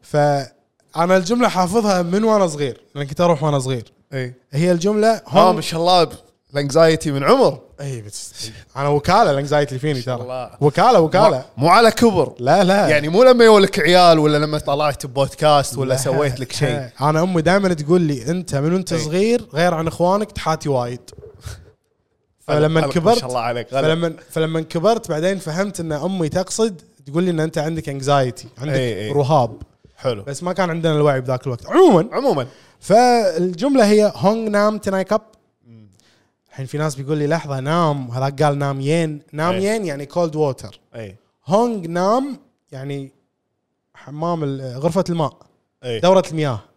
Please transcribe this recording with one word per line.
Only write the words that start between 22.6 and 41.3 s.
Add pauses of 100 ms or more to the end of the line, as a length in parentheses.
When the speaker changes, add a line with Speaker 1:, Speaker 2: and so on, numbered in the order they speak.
Speaker 2:
غلط،
Speaker 1:
كبرت،
Speaker 2:
ما
شاء
الله
عليك،
غلط.
Speaker 1:
فلما، (160)
فلما
كبرت
بعدين
فهمت
إن
أمي
تقصد (240)
تقول
لي
إن
أنت
عندك
انكزايتي، (100)
عندك
Speaker 2:
إيه،
إيه.
Speaker 1:
رهاب. (360)
Speaker 2:
حلو.
Speaker 1:
بس
ما
كان
عندنا
الوعي
بذاك
الوقت.
عمومًا.
Speaker 2:
عمومًا. (320)
Speaker 1:
فالجملة
هي
هونغ
نام
تناي
كاب. (460)
Speaker 2:
مم. (600)
Speaker 1:
الحين
في
ناس
بيقول
لي:
"لحظة،
نام."
هذاك
قال:
"نام
ين." (120)
نام
Speaker 2:
إيه.
Speaker 1:
ين
يعني
كولد
ووتر. (160)
Speaker 2:
إيه. (280)